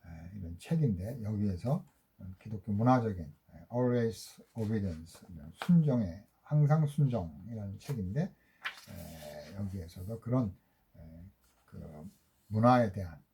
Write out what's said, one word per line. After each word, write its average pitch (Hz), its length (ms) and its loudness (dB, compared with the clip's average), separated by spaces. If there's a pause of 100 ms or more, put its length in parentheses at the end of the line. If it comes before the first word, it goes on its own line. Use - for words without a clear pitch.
에, 85 300 -14
이런 85 220 -10
책인데, 117 680 0
여기에서 104 600 0 (540)
기독교 107 320 -8
문화적인, 110 540 4
에, - 460 -20
Always 120 680 0 (120)
Obedience, 98 760 -4
이런 80 220 -14 (140)
순종의, 123 580 4 (200)
항상 147 440 6
순종이라는 101 920 -2
책인데, 110 440 -4
에, 80 1400 -10
여기에서도 95 640 -8
그런, 117 340 0 (400)
에, 82 280 -18 (420)
그 80 440 -14 (380)
문화에 113 460 6
대한 87 280 -8 (120)